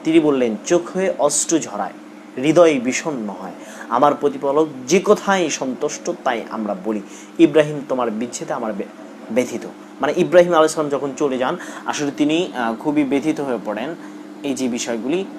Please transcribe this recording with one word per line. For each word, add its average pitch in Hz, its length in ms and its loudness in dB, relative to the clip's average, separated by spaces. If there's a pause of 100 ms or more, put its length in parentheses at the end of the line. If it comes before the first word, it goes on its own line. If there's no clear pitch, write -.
তিনি 160 160 6
বললেন, 131 360 2 (100)
'চোখে 175 540 0
অশ্রু 147 400 2
ঝরায়, 101 340 -6 (440)
হৃদয় 151 420 6
বিষণ্ণ 123 500 -4
হয়। 92 220 -12 (380)
আমার 139 260 4
প্রতিপালক 143 520 0 (200)
যে 180 180 4
কথায় 196 440 2
সন্তুষ্ট, 143 600 -4 (120)
তাই 117 260 -2
আমরা 104 260 -4 (100)
বলি, 107 160 -2 (360)
ইব্রাহিম 151 520 4
তোমার 123 220 0
বিচ্ছেদে 123 420 -6
আমার 117 200 -4
বে-, 98 100 -6 (480)
ব্যথিত।'" 123 360 -2 (340)
মানে 143 160 0
ইব্রাহিম 175 340 6
আলাইহিস 156 200 6
সালাম 151 180 -2
যখন 139 280 -2
চলে 135 200 0
যান, 131 200 0 (280)
আসলে 143 320 -2
তিনি, 156 380 2
আহ, 117 200 -2
খুবই 147 280 0
ব্যথিত 143 360 0
হয়ে 135 260 -2
পড়েন। 110 300 -4 (480)
এই 139 100 -2
যে 127 140 -2
বিষয়গুলি 120 580 -2 (140)